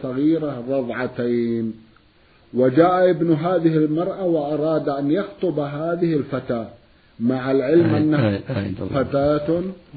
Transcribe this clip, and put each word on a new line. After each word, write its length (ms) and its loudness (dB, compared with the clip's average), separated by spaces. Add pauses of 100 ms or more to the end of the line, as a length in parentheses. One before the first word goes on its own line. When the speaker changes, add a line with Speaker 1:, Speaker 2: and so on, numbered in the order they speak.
Speaker 1:
صغيرة 640 0
رضعتين، 1040 -2 (800)
وجاء 560 4
ابن 240 2
هذه 440 2
المرأة 480 0
وأراد 640 0
أن 220 -2
يخطب 480 -2
هذه 540 -2
الفتاة، 540 -4 (520)
مع 320 0
العلم 420 4
Speaker 2:
أي-، 40 0
Speaker 1:
أنها 320 2
Speaker 2:
أي-، 360 -4
أي-، 140 -6
طبعًا. 240 -2
Speaker 1:
فتاة 600 0 (340)